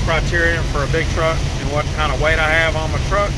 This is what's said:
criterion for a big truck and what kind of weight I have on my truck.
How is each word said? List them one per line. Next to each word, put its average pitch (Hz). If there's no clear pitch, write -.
criterion 165
for 143
a 131
big 160
truck 160
and 139
what 147
kind 151
of 135
weight 160
I 156
have 160
on 156
my -
truck. 202